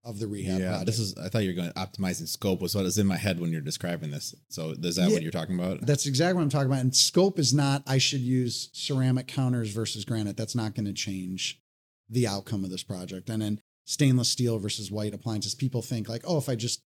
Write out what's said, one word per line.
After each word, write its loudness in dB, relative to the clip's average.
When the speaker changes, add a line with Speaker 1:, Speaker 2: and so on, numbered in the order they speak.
Speaker 1:
of -10
the -2
rehab 0
Speaker 2:
Yeah, 0
Speaker 1:
project. -2
Speaker 2:
this 0
is, -2
I -8
thought 2
you 2
were -2
going -2
optimizing -4
scope 0
was -2
what 2
is 0
in 4
my 4
head 0
when 0
you're -2
describing -4
this. -8
So -6
is -2
that 6
Speaker 1:
Yeah, 6
Speaker 2:
what 2
you're -4
talking -4
about? -2
Speaker 1:
that's 2
exactly 2
what 2
I'm 2
talking 2
about. 2
And 2
scope 4
is 4
not, 2
I 2
should 2
use 0
ceramic 0
counters 0
versus -4
granite. -2
That's -4
not 0
gonna -2
change -4
the 2
outcome -2
of -6
this -8
project. -8
And -2
then -2
stainless 4
steel 2
versus -4
white -4
appliances. -4
People -2
think, -4
like, -6
"Oh, 2
if -2
I 2
just -4